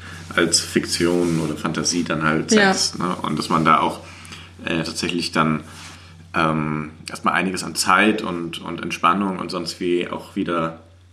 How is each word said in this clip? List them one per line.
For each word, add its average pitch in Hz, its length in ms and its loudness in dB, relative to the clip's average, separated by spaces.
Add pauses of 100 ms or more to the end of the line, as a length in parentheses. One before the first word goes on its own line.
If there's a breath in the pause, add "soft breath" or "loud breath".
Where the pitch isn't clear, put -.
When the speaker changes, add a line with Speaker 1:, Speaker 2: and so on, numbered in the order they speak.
(360 loud breath)
Speaker 1:
als 85 240 4
Fiktion 87 800 2
oder 76 160 -2
Fantasie 82 480 -2
dann 78 200 0
halt 78 280 2
Speaker 2:
Ja. 101 200 6
Speaker 1:
setzt, 92 280 0
ne? 90 240 -2
Und 78 160 -2
dass - 100 -4
man 80 160 2
da 80 140 8
auch, 82 220 0 (640 loud breath)
äh, 85 180 -2
tatsächlich 85 480 -4
dann, 78 300 2 (760 loud breath)
ähm, 78 560 0 (180)
erstmal - 240 -2
einiges 90 300 0
an 80 120 -8
Zeit 101 460 4
und, 85 400 -6
und 85 220 -8
Entspannung 90 560 0
und 85 100 -6
sonst 85 300 -6
wie 87 300 0
auch - 260 -10
wieder 85 440 -2 (320)